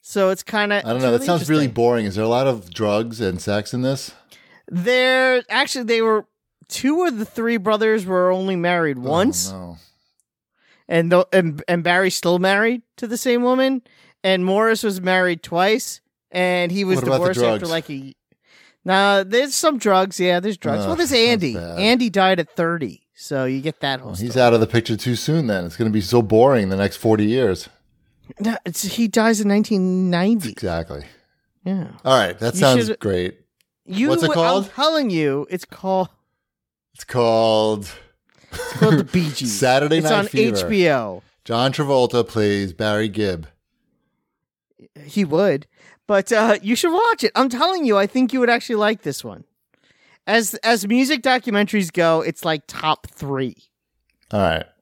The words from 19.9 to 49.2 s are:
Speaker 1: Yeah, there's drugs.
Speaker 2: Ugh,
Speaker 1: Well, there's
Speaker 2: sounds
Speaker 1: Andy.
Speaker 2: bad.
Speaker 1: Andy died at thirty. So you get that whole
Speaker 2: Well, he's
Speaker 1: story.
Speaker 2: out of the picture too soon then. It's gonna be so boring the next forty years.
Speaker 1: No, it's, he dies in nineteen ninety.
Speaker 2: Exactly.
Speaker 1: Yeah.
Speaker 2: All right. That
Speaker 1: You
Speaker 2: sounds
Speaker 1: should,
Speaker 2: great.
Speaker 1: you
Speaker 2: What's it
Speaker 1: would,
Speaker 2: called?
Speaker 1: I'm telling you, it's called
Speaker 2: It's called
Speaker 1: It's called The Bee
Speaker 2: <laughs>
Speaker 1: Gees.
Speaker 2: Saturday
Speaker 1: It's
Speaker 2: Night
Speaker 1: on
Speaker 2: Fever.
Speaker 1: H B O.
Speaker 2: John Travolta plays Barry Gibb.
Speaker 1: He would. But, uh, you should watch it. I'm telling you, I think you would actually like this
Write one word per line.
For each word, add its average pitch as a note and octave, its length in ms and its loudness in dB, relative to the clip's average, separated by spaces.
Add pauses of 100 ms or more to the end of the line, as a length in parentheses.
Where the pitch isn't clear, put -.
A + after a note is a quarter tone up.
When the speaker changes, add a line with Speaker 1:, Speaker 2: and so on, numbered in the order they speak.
Speaker 1:
Yeah, F3+ 200 2
there's G3+ 180 -4
drugs. - 240 -2
Speaker 2:
Ugh, F#2+ 60 -2
Speaker 1:
Well, - 80 -2
there's D#4+ 140 -2
Speaker 2:
sounds B3 100 2 (100)
Speaker 1:
Andy. E3+ 240 0
Speaker 2:
bad. E2+ 240 -8
Speaker 1:
Andy A3+ 320 2
died F#3+ 300 2
at D#3 100 -8
thirty. E3 640 -4
So C3+ 300 -6
you C3 160 -4
get D3+ 200 -8
that C3+ 200 -4
whole G#2 100 -16
Speaker 2:
Well, F2+ 100 -8
he's A#2 120 -6
Speaker 1:
story. B2+ 120 6
Speaker 2:
out A#2+ 80 8
of A2+ 60 6
the A2 80 4
picture A2+ 300 0
too B2 180 -4
soon D3+ 320 -2
then. F#2+ 180 -2
It's E2 120 -12
gonna A2+ 140 0
be G#2+ 100 0
so A#2 220 2
boring A2 480 4
the F#2+ 60 0
next G2 200 0
forty G#2+ 300 2
years. A2 420 0 (720)
Speaker 1:
No, A3+ 160 -2 (100)
it's, E3+ 160 -8
he A3+ 240 -2
dies A3 340 2
in G#3 60 -2
nineteen F#3+ 640 2
ninety. F3+ 400 0
Speaker 2:
Exactly. E2 540 -6 (600)
Speaker 1:
Yeah. F#3 280 -6 (120)
Speaker 2:
All B2+ 140 4
right. F#2 220 0
That A#2 140 -2
Speaker 1:
You F#3 60 -4
Speaker 2:
sounds B2+ 280 4
Speaker 1:
should, A3 100 -4
Speaker 2:
great. F#2 400 -4 (480)
Speaker 1:
you G#3 220 -2
Speaker 2:
What's E4 160 2
it - 60 2
Speaker 1:
would, G3 40 0
Speaker 2:
called? F3 300 2
Speaker 1:
I'm - 80 -14
telling D4 380 0
you, D3 400 -2
it's F3+ 140 -6
called F#3+ 440 -4 (840)
Speaker 2:
It's - 100 -20
called A2 840 2 (600)
Speaker 1:
It's - 220 -10
called G#3+ 260 4
The - 60 0
Bee E3+ 260 -2
Speaker 2:
<laughs> B2+ 60 -12
Speaker 1:
Gees. A2+ 200 -4
Speaker 2:
Saturday C#3 420 2
Speaker 1:
It's D#3 120 0
Speaker 2:
Night G#3 80 4
Speaker 1:
on G3+ 80 0
Speaker 2:
Fever. - 300 0
Speaker 1:
H F#3 120 -2
B F#3 220 2
O. G#2+ 320 -4 (220)
Speaker 2:
John B2 280 0
Travolta B2+ 540 2
plays G2+ 460 -2
Barry G#2+ 360 -2
Gibb. F#2+ 380 -4 (1600)
Speaker 1:
He F#3+ 200 -2
would. D#3 440 0 (380)
But, G3 260 0
uh, A3+ 280 4
you A3 160 0
should E4+ 160 0
watch A4 320 0
it. - 100 0
I'm B3+ 140 2
telling D#4 380 0
you, G#3 100 2
I G3 100 2
think B3+ 280 0
you B3+ 60 0
would A#3+ 100 2
actually A#3 240 -2
like G#3 260 0
this - 240 -8